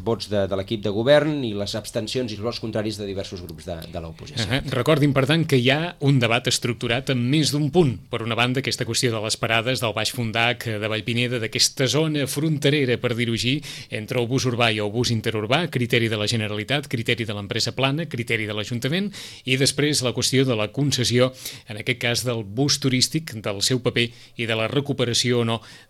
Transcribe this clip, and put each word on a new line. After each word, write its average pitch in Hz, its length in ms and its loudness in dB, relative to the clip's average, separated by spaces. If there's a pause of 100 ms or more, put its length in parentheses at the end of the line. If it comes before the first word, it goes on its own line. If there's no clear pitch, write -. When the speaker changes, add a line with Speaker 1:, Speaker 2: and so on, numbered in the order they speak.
Speaker 1:
vots 110 260 0
de, 98 200 2
de 98 80 -2
l'equip 101 260 -4
de 107 60 -2
govern 143 560 4
i 110 80 -4
les 101 220 -4
abstencions 113 540 -4
i 107 60 -8
els 98 80 -10
vots 117 160 -4
contraris 110 380 -2
de 107 80 -6
diversos 95 360 -6
grups 85 240 -12
de, 87 120 -6 (160)
de 87 80 -6
l'oposició. 82 500 -8
Speaker 2:
Ahà. 135 180 0
Recordin, 143 440 4
per 135 120 2
tant, 151 220 2
que 143 80 4
hi 123 140 6
ha 156 320 2
un 139 180 6
debat 117 260 2
estructurat 123 640 0
en 123 180 2
més 143 220 2
d'un 147 200 2
punt. 151 260 4 (120)
Per 117 140 -4
una 113 120 -2
banda, 123 240 2
aquesta 123 260 -2
qüestió 113 240 0
de 113 140 0
les 107 140 -2
parades 117 420 2
del 117 140 0
Baix 107 180 -2
Fondac, 117 540 0
de 110 240 -2
Vallpineda, 117 500 -2
d'aquesta 127 480 0
zona 147 400 0
fronterera, 143 720 2
per 117 160 -2
dir-ho 117 160 0
així, 123 300 0 (280)
entre 113 300 -4
el 120 80 0
bus 123 180 0
urbà 117 280 2
i 107 60 0
el 104 120 -2
bus 117 200 0
interurbà, 113 600 0
criteri 117 380 2
de 110 80 0
la 104 100 0
Generalitat, 107 640 -2
criteri 117 340 -2
de 107 100 -4
l'empresa 104 380 -4
Plana, 139 380 0
criteri 113 400 -2
de 107 60 -4
l'Ajuntament, 131 560 -2 (340)
i 127 120 2
després 139 440 2
la 127 100 0
qüestió 131 320 2
de 131 120 2
la 107 160 -2
concessió, 127 600 2 (360)
en 107 100 -10
aquest 120 240 -2
cas 120 240 0
del 117 180 -2
bus 123 360 0
turístic, 131 560 -2
del 101 260 -6
seu 131 180 0
paper 117 280 0 (300)
i 117 100 -4
de 113 80 -2
la 110 120 0
recuperació 123 760 0
o 117 40 0
no 113 160 -2 (280)